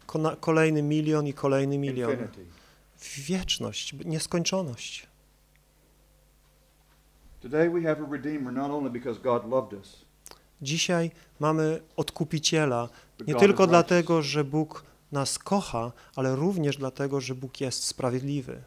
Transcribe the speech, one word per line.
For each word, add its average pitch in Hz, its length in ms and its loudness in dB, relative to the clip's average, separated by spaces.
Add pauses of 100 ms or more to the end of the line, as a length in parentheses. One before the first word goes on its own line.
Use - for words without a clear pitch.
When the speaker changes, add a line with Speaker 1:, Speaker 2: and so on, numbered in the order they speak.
Speaker 1:
Kona-, 156 280 -2
kolejny 160 480 4
milion 151 440 2
i 139 60 -4
kolejny 139 440 0
milion. 131 340 -2
Speaker 2:
Infinity. 107 340 -6 (720)
Speaker 1:
Wieczność, 139 800 -4 (100)
nieskończoność. 165 1040 -4 (2250)
Speaker 2:
Today 156 280 2
we 170 120 0
have 156 220 0
a 139 80 -8
Redeemer 135 420 -4
not 139 180 -2
only 143 180 -2
because 120 300 -6
God 120 300 0
loved 131 240 0
us, - 320 -18 (560)
Speaker 1:
Dzisiaj 165 500 0 (280)
mamy 156 420 2 (140)
Odkupiciela 147 920 0 (280)
Speaker 2:
but - 100 -10
Speaker 1:
nie 151 60 0
Speaker 2:
God 127 80 4
Speaker 1:
tylko 196 220 8
Speaker 2:
is 180 60 6
Speaker 1:
dlatego, 170 480 6
Speaker 2:
righteous. 139 140 0
Speaker 1:
że 147 120 2
Bóg 151 400 -4 (280)
nas 139 280 -2
kocha, 123 520 -2 (240)
ale 131 200 2
również 151 420 0
dlatego, 139 440 -4
że 127 140 -6
Bóg 131 260 -10
jest 131 220 -4
sprawiedliwy. 131 840 -4